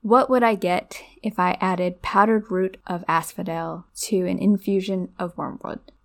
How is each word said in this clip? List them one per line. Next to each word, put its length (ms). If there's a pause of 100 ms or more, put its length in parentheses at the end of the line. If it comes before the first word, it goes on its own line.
"What 260
would 120
I 140
get 460 (200)
if 160
I 220
added 420
powdered 480
root 280 (100)
of 220
asphodel 760 (160)
to 220
an 140
infusion 720 (100)
of 180
wormwood?" 420 (260)